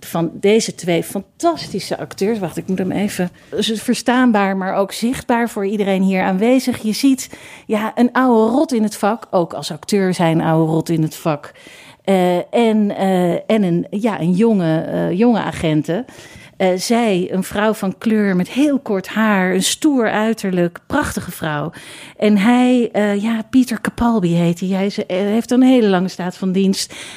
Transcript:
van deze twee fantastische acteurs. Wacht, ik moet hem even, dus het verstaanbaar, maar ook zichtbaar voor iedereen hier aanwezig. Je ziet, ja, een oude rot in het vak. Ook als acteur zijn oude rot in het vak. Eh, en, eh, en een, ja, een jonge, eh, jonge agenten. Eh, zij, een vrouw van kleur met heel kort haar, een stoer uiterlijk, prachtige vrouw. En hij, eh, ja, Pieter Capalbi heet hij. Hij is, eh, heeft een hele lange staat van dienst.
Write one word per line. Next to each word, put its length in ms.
van 300
deze 340
twee 280
fantastische 960
acteurs. 400
Wacht, 180
ik 120
moet 100
hem 140
even, 380
dus 160
het 140
verstaanbaar, 760
maar 180
ook 180
zichtbaar 580
voor 160
iedereen 360
hier 200
aanwezig. 600
Je 100
ziet, 460
ja, 280
een 180
oude 400
rot 200
in 100
het 140
vak. 340
Ook 220
als 200
acteur 420
zijn 260
oude 320
rot 160
in 140
het 140
vak. 360
Eh, 320
en, 420
eh, 360
en 300
een, 280
ja, 300
een 120
jonge, 480
eh, 380
jonge 220
agenten. 640
Eh, 200
zij, 560
een 120
vrouw 300
van 240
kleur 380
met 120
heel 300
kort 300
haar, 460
een 80
stoer 480
uiterlijk, 760
prachtige 440
vrouw. 400
En 200
hij, 560
eh, 300
ja, 280
Pieter 300
Capalbi 540
heet 260
hij. 80
Hij 180
is, 200
eh, 100
heeft 340
een 120
hele 260
lange 200
staat 280
van 160
dienst. 420